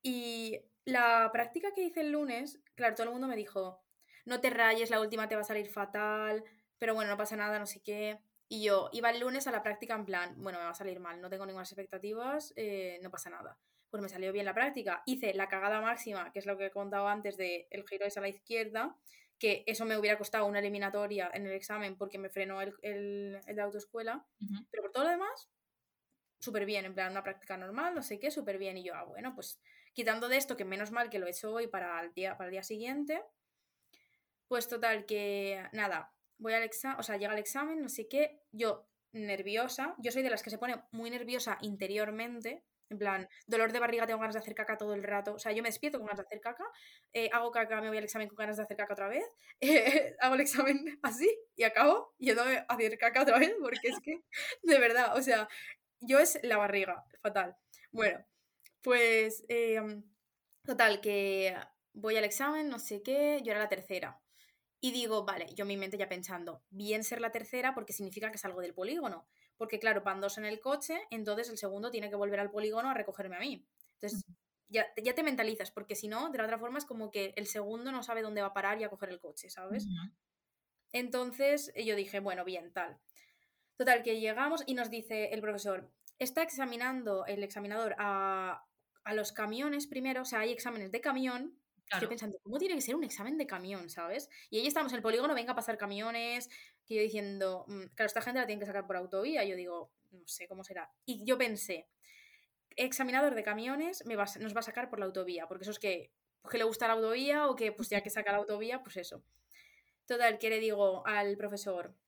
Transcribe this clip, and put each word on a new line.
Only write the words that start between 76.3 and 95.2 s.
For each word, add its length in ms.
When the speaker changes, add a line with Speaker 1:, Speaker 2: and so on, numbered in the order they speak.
Speaker 1:
de 80
la 60
otra 140
forma 200
es 60
como 260
que 260
el 100
segundo 440
no 120
sabe 200
dónde 200
va 60
a 60
parar 260
y 40
a 60
coger 200
el 100
coche, 300
¿sabes? 400
Speaker 2:
Ujú. 120
Speaker 1:
Entonces, 800
eh, 100
yo 120
dije, 240
"Bueno, 240
bien, 280
tal". 280
Total, 260
que 180
llegamos 460
y 80
nos 160
dice 440
el 60
profesor, 520
"Está 240
examinando 840
el 180
examinador 540
a, 680
a 100
los 180
camiones 540
primero", 360
o 20
sea, 160
hay 120
exámenes 400
de 80
camión. 600
Y 80
yo 80
Speaker 2:
Claro. 0
Speaker 1:
pensando, 340
"¿Cómo 160
tiene 180
que 60
ser 140
un 80
examen 340
de 80
camión?", 440
¿sabes? 380
Y 100
ahí 60
estamos 260
en 60
el 40
polígono, 320